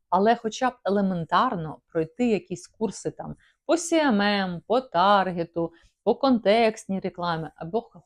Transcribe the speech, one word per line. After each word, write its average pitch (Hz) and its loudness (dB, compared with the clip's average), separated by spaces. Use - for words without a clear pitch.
але 202 4
хоча 226 -4
б 247 -4
елементарно 190 0
пройти 170 -2
якісь 185 -4
курси - -6
там 156 -14
по 330 2
сі 339 -2
ем 269 2
ем, 196 -2
по 247 2
таргету, 175 0
по 226 2
контекстній 220 2
рекламі, 170 -4
або 170 -6
х-, - -20